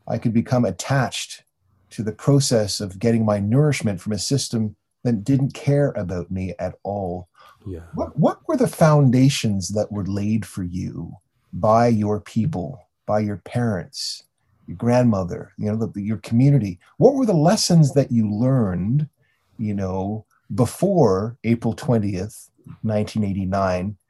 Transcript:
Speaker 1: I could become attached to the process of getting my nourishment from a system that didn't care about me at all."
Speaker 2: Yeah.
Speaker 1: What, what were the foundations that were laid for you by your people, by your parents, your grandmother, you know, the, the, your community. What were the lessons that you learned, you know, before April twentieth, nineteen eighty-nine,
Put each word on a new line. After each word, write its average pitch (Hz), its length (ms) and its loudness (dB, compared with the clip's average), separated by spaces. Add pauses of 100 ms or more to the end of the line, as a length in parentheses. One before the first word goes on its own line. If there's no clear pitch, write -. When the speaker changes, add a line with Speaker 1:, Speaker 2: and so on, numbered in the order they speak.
Speaker 1:
I - 120 -4
could 117 140 -2
become 117 320 2
attached - 760 -2 (480)
to 113 140 -6
the 107 80 -4
process 131 680 2
of 95 200 -10
getting 117 240 2
my 104 160 2
nourishment 113 600 0
from 107 120 -6
a 104 60 -4
system 110 580 -4 (260)
that 117 220 -2
didn't 135 280 2
care 143 440 0
about 90 340 -6
me 92 300 -4
at 90 240 -6
all." 92 440 -6 (380)
Speaker 2:
Yeah. 90 140 -12 (140)
Speaker 1:
What, 240 220 -8
what 254 300 0
were 320 100 -2
the 247 120 2
foundations 131 1000 4
that 104 200 -2
were 101 160 -6
laid 101 400 -2
for - 160 -10
you 90 540 -8 (360)
by 110 360 4
your 104 320 0
people, 104 680 -4 (200)
by 104 120 0
your 104 200 -2
parents, - 840 -6 (480)
your 87 60 -10
grandmother, 101 840 0
you 107 80 -4
know, 104 100 -2
the, 113 120 -2
the, 104 140 -10
your 107 160 -4
community. 117 600 2 (200)
What 262 180 6
were 269 100 0
the 208 80 2
lessons 165 600 4
that 139 180 2
you 110 200 2
learned, 117 760 0 (500)
you 107 160 -4
know, 98 500 -4 (300)
before 117 880 2
April 117 300 0
twentieth, 104 760 -4 (340)
nineteen 107 420 -2
eighty-nine, 95 720 -2 (140)